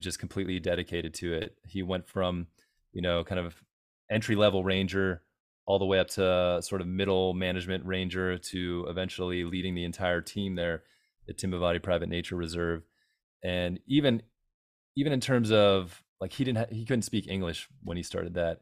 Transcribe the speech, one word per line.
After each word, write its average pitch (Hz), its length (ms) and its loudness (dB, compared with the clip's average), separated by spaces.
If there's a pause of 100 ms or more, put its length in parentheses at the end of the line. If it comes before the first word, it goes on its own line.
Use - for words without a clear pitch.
just 90 180 -6
completely 92 420 -4
dedicated 85 540 -2
to 85 180 -4
it. - 240 -4 (100)
He 95 160 -6
went 92 240 -4
from, 90 420 -2 (440)
you 95 100 -8
know, 85 220 0
kind 92 160 -2
of 85 140 -6 (560)
entry-level 104 520 4
ranger 95 600 2 (440)
all 98 120 4
the 95 60 2
way 95 160 4
up 90 80 2
to 90 540 2
sort 95 180 -4
of 87 80 -4
middle 92 440 2
management 90 520 -2
ranger 92 540 -2
to 87 500 -4
eventually 90 560 -4
leading 90 320 -4
the 87 80 -4
entire 87 360 0
team 95 360 -6
there 85 260 -2 (460)
at - 100 -12
Timbavati 87 420 0
Private 87 280 0
Nature 87 260 -4
Reserve. 85 480 -2 (640)
And 90 420 -2
even, 135 360 4 (720)
even 139 160 2
in 127 80 2
terms 117 320 2
of, 98 500 6 (180)
like, 92 120 -6
he 139 100 -4
didn't 123 160 0
ha-, 113 160 -2
he 113 100 -6
couldn't 117 180 2
speak - 260 -2
English 92 400 -2 (160)
when 87 120 -6
he 87 60 -4
started 87 320 -6
that. 85 280 0